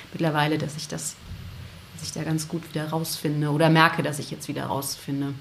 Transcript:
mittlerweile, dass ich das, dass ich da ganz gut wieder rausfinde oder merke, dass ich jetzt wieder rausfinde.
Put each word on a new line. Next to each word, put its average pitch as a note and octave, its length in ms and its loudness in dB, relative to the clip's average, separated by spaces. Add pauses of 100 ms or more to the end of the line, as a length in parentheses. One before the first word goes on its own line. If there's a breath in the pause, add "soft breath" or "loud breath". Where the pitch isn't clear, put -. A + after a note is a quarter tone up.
(120 loud breath)
mittlerweile, D3+ 460 2
dass C#3+ 180 -4
ich - 120 -8
das, - 260 -6 (800)
dass - 80 -14
ich - 100 -8
da D#3+ 100 -4
ganz D#3 260 -2
gut E3 240 -6
wieder D#3 180 -4
rausfinde D3+ 600 0
oder D#3 200 6
merke, D#3+ 320 8
dass D3 160 0
ich C3 120 -6
jetzt - 180 -10
wieder C#3 180 -4
rausfinde. C#3 760 -2